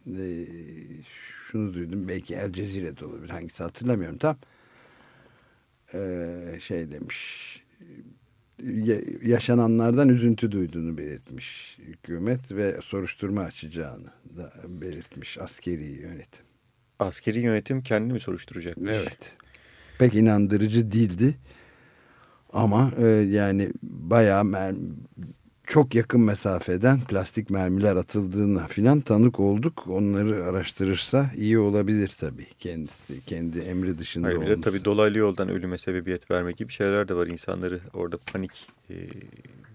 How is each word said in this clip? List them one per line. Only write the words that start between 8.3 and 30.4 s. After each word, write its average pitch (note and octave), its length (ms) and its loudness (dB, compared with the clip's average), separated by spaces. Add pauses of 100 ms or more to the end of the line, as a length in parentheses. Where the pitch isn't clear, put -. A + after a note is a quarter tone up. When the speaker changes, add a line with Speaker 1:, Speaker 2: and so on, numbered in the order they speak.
Speaker 1:
"Ya-, A2 380 0 (220)
yaşananlardan A#2 840 4
üzüntü A#2 440 4
duyduğunu E2 460 -4
belirtmiş C#2 800 -14
hükümet G2 720 -6
ve G2 300 -2
soruşturma G2 580 -6
açacağını D#2 680 -10 (280)
da E2+ 160 -14 (160)
belirtmiş E2+ 680 -14
askeri F2 460 -8
yönetim." C#2 600 -16 (540)
Speaker 2:
Askeri G#2 420 -2
yönetim A#2+ 420 0
kendini A2+ 300 0
mi A#2 80 -2
soruşturacakmış? F2+ 760 -6
Speaker 1:
Evet. - 380 -6 (640)
Pek B2 160 6
inandırıcı G#2+ 800 4
değildi. A2 460 2 (1120)
Ama, A2 460 4
e, A#2 80 6
yani G2+ 680 4 (100)
bayağı G2 600 4
mer-, F#2+ 340 -2 (880)
çok C3 280 6
yakın A#2 260 4
mesafeden G#2 800 4
plastik G#2 500 -4
mermiler F#2+ 460 2
atıldığına F#2+ 680 0
filan B2 340 4
tanık A#2 400 4
olduk. G#2 480 0
Onları G2+ 560 0